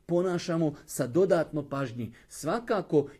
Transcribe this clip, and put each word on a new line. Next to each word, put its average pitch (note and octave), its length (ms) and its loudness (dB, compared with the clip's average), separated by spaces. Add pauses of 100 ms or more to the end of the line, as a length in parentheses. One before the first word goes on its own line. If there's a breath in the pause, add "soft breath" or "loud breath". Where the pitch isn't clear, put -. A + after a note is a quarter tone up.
ponašamo E3+ 680 0 (120 loud breath)
sa - 220 -4
dodatno D3+ 600 2
pažnji. A#2+ 420 -6 (160 loud breath)
Svakako D#3+ 800 0 (120 loud breath)